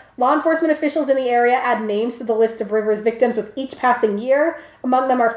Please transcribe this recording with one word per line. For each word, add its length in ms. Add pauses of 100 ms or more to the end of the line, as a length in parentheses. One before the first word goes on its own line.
(180)
Law 160
enforcement 400
officials 340
in 80
the 140
area 260
add 260
names 360
to 80
the 100
list 240
of 140
river's 280
victims 360
with 180
each 220
passing 400
year. 420 (240)
Among 240
them 140
are 160